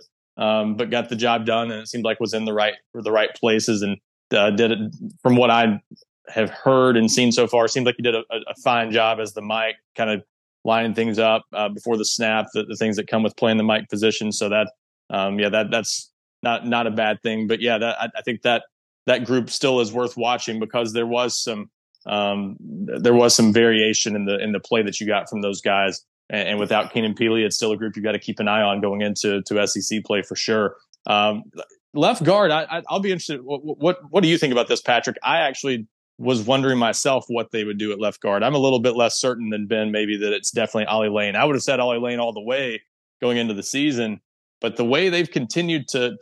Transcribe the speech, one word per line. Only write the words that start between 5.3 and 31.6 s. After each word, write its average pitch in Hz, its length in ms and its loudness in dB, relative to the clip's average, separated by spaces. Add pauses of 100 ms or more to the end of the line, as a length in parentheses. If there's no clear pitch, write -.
what 123 140 6
I 113 320 4 (460)
have 107 220 -2
heard 127 480 4
and 113 120 4
seen 123 220 4
so 117 160 4
far, 117 200 4
seemed 123 200 -2
like 120 100 2
he 117 60 -4
did 117 120 2
a, 113 140 -2
a, 113 80 -6 (120)
a - 140 -10
fine 117 280 0
job 110 280 2
as 104 140 -6
the 107 80 -10
Mike, 110 340 -4 (200)
kind 110 160 -2
of 101 120 -4 (400)
lining 113 300 2
things 113 240 0
up, 110 260 2 (100)
uh, 104 140 -2
before 107 300 -2
the 107 80 -2
snap, 110 480 0
the, 110 100 -2
the 110 120 -10
things 110 220 0
that 104 100 -4
come 110 160 0
with 107 120 -2
playing 110 220 2
the 107 60 2
Mike 107 260 0
position. 107 420 0
So 101 180 -2
that, 107 220 0 (380)
um, 98 300 -2
yeah, 104 100 0
that, 110 220 0
that's - 400 -4 (320)
not, 117 240 -2
not 117 200 0
a 107 40 -2
bad 107 300 -2
thing. 110 260 -4
But 110 140 -2
yeah, 117 160 0
that, 113 240 -4
I, 117 160 -6
I 110 40 -8
think 120 220 -6
that, 120 200 0 (440)
that 123 180 2
group 120 240 0
still 131 300 2
is 107 120 0
worth 120 240 -2
watching 117 440 -2
because 110 340 -4
there 117 140 -2
was 120 340 -2
some, 104 280 -6 (360)
um, 101 540 -2
there 104 540 0
was 120 220 6
some 110 160 6
variation 110 640 4
in 101 100 -4
the, 98 140 0
in 107 120 -4
the 95 80 -2
play 113 220 0
that 101 180 -4
you 104 80 -6
got 101 220 -2
from 107 120 -6
those 98 200 -4
guys. 98 440 -2 (240)
And, 98 200 -4
and 104 100 -2
without 101 340 -2
Keenan 110 220 -2
Pili, 113 300 2
it's 98 100 -2
still 110 160 0
a 101 60 -2
group 107 180 -8
you 101 80 -8
gotta 104 160 -2
keep - 200 -8
an 107 80 -2
eye 107 140 2
on 101 200 0
going 101 200 -2
into, 101 420 -2
to 104 160 -2
S 101 180 0
E 95 40 -4
C 107 200 -4
play 101 200 -2
for 92 140 -10
sure. 107 400 0 (300)
Um, 104 380 2 (500)